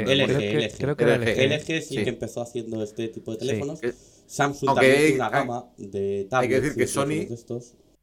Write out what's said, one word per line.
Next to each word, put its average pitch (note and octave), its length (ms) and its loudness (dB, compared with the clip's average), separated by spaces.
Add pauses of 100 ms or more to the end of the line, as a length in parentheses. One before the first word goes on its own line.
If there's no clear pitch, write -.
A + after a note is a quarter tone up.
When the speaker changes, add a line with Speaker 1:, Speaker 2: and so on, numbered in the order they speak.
Speaker 1:
ay, C3 60 2
Speaker 2:
L C3+ 140 4
G, - 0 -
Speaker 3:
Creo C3 120 2
que, G#2 180 0
Speaker 2:
L A2+ 140 0
G. - 80 -14
Speaker 3:
creo C#3 180 -2
que A#2+ 80 2
era A#2+ 120 6
Speaker 1:
L A#2 100 -2
G. - 20 4
Speaker 3:
L G2+ 80 2
G. C3 80 4
Speaker 2:
L D3 160 2
G D#3+ 160 -4
es - 140 -6
el C3+ 80 -4
Speaker 1:
Sí. G#2 60 0
Speaker 2:
que - 60 0
empezó A#2 300 -8
haciendo A2+ 420 -6
este A2+ 260 -6
tipo A2+ 240 -10
de G#2+ 60 -8
Speaker 3:
Sí. B2 80 -6
Speaker 2:
teléfonos. G2+ 360 -4
Speaker 1:
Eh, A#2+ 120 -4 (320)
Speaker 2:
Samsung C#3 440 0
Speaker 1:
aunque B2+ 160 2
Speaker 2:
también C3+ 140 6
Speaker 1:
hay, D3+ 80 6
Speaker 2:
tiene C3+ 80 4
una B2 100 0
Speaker 1:
hay, C3 200 0
Speaker 2:
gama A#2+ 180 -6 (120)
de G#2+ 100 -14
Speaker 1:
hay G2 40 -16 (320)
que F#2+ 80 -8
Speaker 2:
tablets B2+ 240 2
Speaker 1:
decir C3 180 2
Speaker 2:
y - 20 -12
Speaker 1:
que A2 60 -2
Speaker 2:
de B2+ 60 4
teléfonos B2 40 -8
Speaker 1:
Sony, D3+ 380 -2
Speaker 2:
de A#2+ 60 -8
estos. - 420 -12 (260)